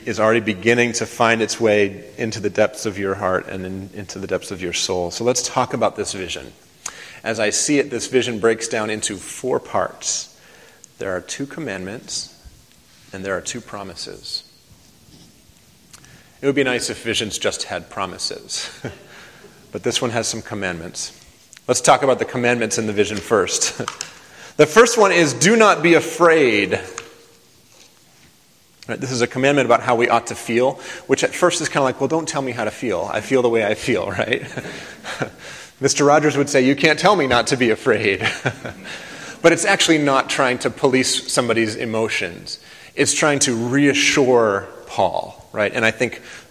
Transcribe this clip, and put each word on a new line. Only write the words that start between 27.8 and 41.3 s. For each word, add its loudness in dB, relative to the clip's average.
Right, -6
this -6
is -2
a 4
commandment 2
about 6
how 2
we 2
ought 2
to -10
feel, 0
which 2
at -2
first 2
is -4
kinda 2
like, 0
"Well, 0
don't -2
tell -4
me -6
how -6
to -2
feel. -4
I -2
feel 2
the 8
way 2
I 0
feel," -2
<laughs> -4
right? 0
<laughs> -12
Mister 0
Rogers 4
would 0
say, 4
"You 4
can't 2
tell 4
me 2
not 2
to 0
be 2
afraid." 0
<laughs> -10
But 8
it's 0
actually 2
not 2
trying 0
to -2
police 0